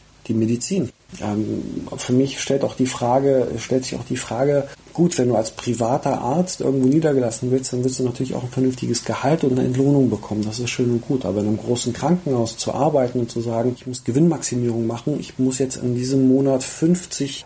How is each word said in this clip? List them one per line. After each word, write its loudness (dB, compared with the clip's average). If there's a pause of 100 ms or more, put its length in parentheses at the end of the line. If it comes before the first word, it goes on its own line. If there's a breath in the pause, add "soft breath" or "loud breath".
(280)
die -2
Medizin. 0 (320)
Ähm, -2 (320)
für 0
mich 2
stellt 0
auch -4
die 2
Frage, 2 (100)
stellt -2
sich -4
auch -8
die -4
Frage, 0 (260 loud breath)
gut, 2
wenn 2
du 2
als 0
privater -2
Arzt 0
irgendwo 2
niedergelassen 2
willst, 0
dann -2
willst 0
du 0
natürlich -4
auch -4
ein -8
vernünftiges -2
Gehalt 0
und 2
eine 0
Entlohnung 4
bekommen. -4
Das -6
ist -4
schön 0
und 0
gut. -2
Aber 0
in 0
einem 0
großen -2
Krankenhaus 0
zu -2
arbeiten 2
und -2
zu -4
sagen, 0
ich -14
muss -4
Gewinnmaximierung 0
machen, -4
ich -12
muss 2
jetzt -2
in -2
diesem 2
Monat 4
fünfzig 0